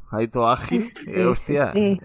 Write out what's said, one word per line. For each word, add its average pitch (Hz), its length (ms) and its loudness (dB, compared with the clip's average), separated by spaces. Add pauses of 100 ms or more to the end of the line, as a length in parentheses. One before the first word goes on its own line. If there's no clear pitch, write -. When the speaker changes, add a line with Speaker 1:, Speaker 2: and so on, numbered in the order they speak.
(100)
Speaker 1:
ahí 113 180 -2
todo 117 220 0
ágil. - 320 0
Speaker 2:
Sí, 240 120 -6 (120)
Speaker 1:
Eh, - 80 -12
Speaker 2:
sí, 185 60 0
Speaker 1:
hostia, 143 520 2
Speaker 2:
sí. 202 320 2